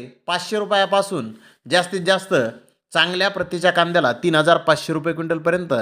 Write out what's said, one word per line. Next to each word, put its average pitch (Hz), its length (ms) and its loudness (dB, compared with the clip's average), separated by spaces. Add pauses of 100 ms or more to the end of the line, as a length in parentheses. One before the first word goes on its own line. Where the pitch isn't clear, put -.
(260)
पाचशे 180 320 -4
रुपयापासून 196 760 0 (340)
जास्तीत 175 340 0
जास्त 185 340 0 (580)
चांगल्या 180 380 0
प्रतीच्या 180 400 -2
कांद्याला 170 420 2
तीन 170 220 -2
हजार 156 240 4
पाचशे 160 340 0
रुपये 160 220 -4
क्विंटलपर्यंत 165 680 -4